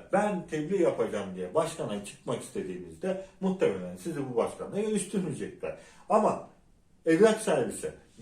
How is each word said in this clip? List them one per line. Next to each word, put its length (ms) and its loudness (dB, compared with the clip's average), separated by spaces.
"Ben 340 2
tebliğ 340 0
yapacağım." 540 0
diye 200 -6
başkana 500 -2
çıkmak 360 -6
istediğinizde 840 -6
muhtemelen 560 0
sizi 340 -6
bu 60 -6
başkanla 460 -2
görüştürmeyecekler. 960 -4
Ama 400 2
evrak 360 8
servisi, 500 0